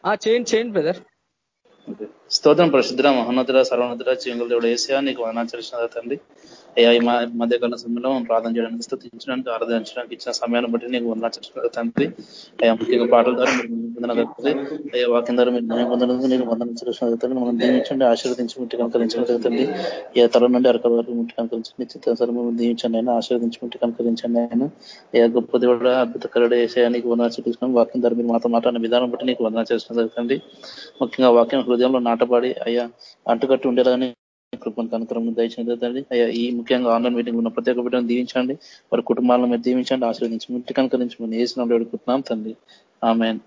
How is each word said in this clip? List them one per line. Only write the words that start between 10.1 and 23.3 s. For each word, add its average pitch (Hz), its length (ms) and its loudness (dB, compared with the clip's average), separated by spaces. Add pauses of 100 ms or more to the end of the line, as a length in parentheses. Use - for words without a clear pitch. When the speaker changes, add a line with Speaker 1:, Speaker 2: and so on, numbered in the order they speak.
Speaker 2:
ఇచ్చిన 120 220 -8
సమయాన్ని 120 340 0
బట్టి 117 220 -4
నీకు 117 160 -2
వందనాలు 113 260 -4
చెల్లిస్తున్నా - 420 -6
తండ్రి. 117 280 0 (540)
అయ్యా, 117 180 6
ముఖ్యంగా 117 360 0
పాటల 120 240 4
ద్వారా 127 180 2
మీరు 120 160 -4
మహిమ 117 240 -6
పొందడం 117 400 -2
తండ్రి. 135 160 -2 (420)
అయ్యా, 123 200 0
వాక్యం 120 240 0
ద్వారా 123 180 4
మీరు 117 160 -2
మహిమ 120 200 0
పొందడానికి 123 420 2
నీకు 127 180 0
వందనాలు 117 280 -4
చెల్లిస్తున్నా 117 440 -2
తండ్రి. 131 180 -4
మనం 120 200 -2
దీవించండి, 127 500 2
ఆశీర్వదించి, 123 500 -2
ముట్టి 120 200 -6
కనుకరించండి 117 540 0 (100)
తండ్రి. 123 200 2 (560)
ఏ 120 40 8 (100)
తల 120 180 6
నుండి 123 180 4
అరకల 120 280 2
వరకు 120 200 -6
ముట్టి 117 200 -6
కనుకరించండి, 113 420 -8
నీ 117 120 -8
చిత్తానుసారం 120 440 -2
మేము 120 240 -2
దీవించండి 117 380 0
ఆయన, 120 180 0
ఆశీర్వదించి, 117 460 -2